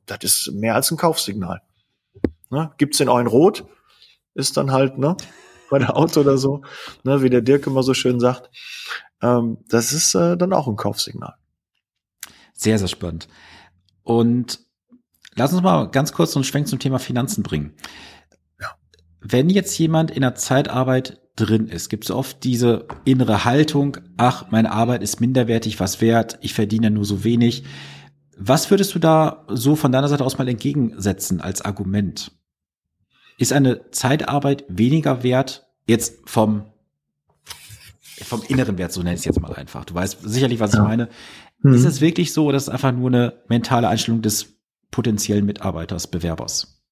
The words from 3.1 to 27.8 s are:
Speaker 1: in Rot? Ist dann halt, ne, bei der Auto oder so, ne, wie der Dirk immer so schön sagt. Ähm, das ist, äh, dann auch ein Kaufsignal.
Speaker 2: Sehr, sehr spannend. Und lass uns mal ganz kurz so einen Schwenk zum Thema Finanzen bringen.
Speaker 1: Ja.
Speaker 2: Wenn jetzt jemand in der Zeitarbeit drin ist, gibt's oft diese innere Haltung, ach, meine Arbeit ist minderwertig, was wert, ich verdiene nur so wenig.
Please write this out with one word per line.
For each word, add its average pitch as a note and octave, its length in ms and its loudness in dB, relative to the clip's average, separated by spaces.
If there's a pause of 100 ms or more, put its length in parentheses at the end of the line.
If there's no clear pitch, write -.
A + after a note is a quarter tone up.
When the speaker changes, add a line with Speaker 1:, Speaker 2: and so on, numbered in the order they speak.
Speaker 1:
in A#2+ 80 2
Rot? D3+ 380 4 (680)
Ist - 240 -4
dann C#3 160 0
halt, C3+ 240 2
ne, D3 180 0 (540)
bei C#3 100 2
der - 160 0
Auto D#3+ 240 2
oder C#3 180 4
so, C#3 240 -2 (440)
ne, C3+ 180 2
wie B2+ 60 4
der B2 120 4
Dirk C#3 260 2
immer C3 160 0
so C3 100 2
schön B2 260 0
sagt. B2 300 0 (720)
Ähm, A#2 380 2 (100)
das A#2 240 2
ist, D#3+ 200 0
äh, F3 220 2
dann F3+ 160 0
auch D#3 160 2
ein G#2 80 -2
Kaufsignal. - 600 -8 (1160)
Speaker 2:
Sehr, A2 260 0
sehr F#2+ 100 -2
spannend. E2 400 -10 (760)
Und A#2 560 2 (760)
lass C3+ 160 0
uns F3+ 120 2
mal E3 260 2
ganz C#3 240 0
kurz - 200 0
so C#3+ 60 0
einen C3 40 0
Schwenk C#3+ 240 -2
zum C3+ 100 -4
Thema C3 220 -2
Finanzen B2 420 -4
bringen. D2+ 320 -4 (880)
Speaker 1:
Ja. - 60 -12 (520)
Speaker 2:
Wenn B2+ 300 2
jetzt G3 300 2
jemand D#3+ 320 2
in C3 100 -4
der B2+ 140 0
Zeitarbeit C3 840 0 (140)
drin A2 320 2
ist, - 220 -10
gibt's - 220 -6
oft B2 320 -6
diese A#2+ 440 2 (180)
innere A#2+ 400 4
Haltung, C#3+ 520 2 (200)
ach, - 340 0
meine A2 200 4
Arbeit A2+ 300 0
ist G#2 200 -4
minderwertig, A#2 580 0
was - 220 -4
wert, A2+ 400 2
ich - 120 -8
verdiene A2 380 0
nur G#2 140 0
so G2 180 -4
wenig. A#2 400 2 (760)